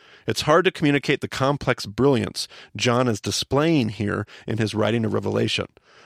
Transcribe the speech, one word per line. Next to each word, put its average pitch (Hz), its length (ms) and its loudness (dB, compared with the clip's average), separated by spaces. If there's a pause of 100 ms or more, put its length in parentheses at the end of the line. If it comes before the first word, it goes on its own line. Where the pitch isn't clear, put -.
(260)
It's - 180 -4
hard 165 220 4
to 180 60 0
communicate 143 480 0
the - 80 -6
complex 131 580 -2
brilliance 113 640 0 (300)
John 120 320 2
is 107 100 -2
displaying 135 680 0
here 101 360 -4 (200)
in 117 120 -4
his 107 160 -2
writing 107 300 0
of 104 100 -2
Revelation. 104 540 -2 (380)